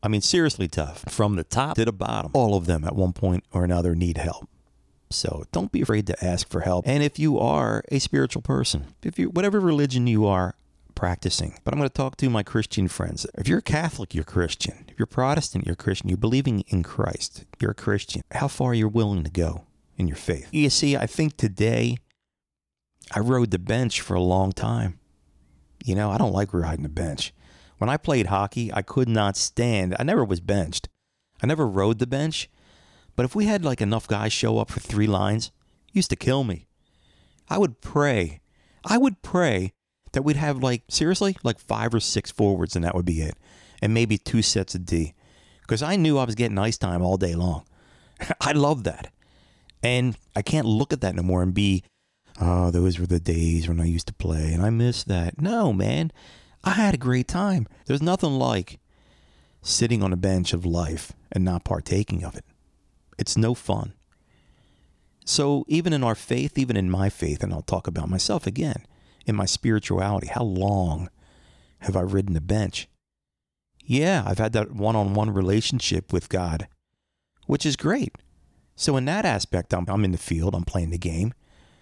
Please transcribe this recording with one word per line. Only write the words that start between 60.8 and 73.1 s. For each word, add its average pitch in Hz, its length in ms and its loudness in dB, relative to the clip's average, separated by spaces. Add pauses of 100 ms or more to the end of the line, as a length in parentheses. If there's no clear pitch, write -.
and 92 120 0
not 90 200 -2
partaking 87 600 -2
of 78 120 -10
it. - 80 -16 (760)
It's - 180 -2
no 113 160 2
fun. - 420 -6 (1300)
So 143 440 0
even 165 240 2
in 139 100 0
our 113 120 2
faith, 135 420 -4
even 123 200 0
in 92 140 2
my 95 200 2
faith, 73 320 -4
and 95 100 -2
I'll 80 100 -6
talk - 240 -2
about 85 220 -4
myself - 380 -2
again, 123 400 -4 (400)
in 110 100 0
my 98 80 0
spirituality, 98 840 0
how 123 160 -4
long 92 640 0 (720)
have 95 160 -2
I 92 40 2
ridden 95 340 0
the 80 60 0
bench? 101 480 -2 (960)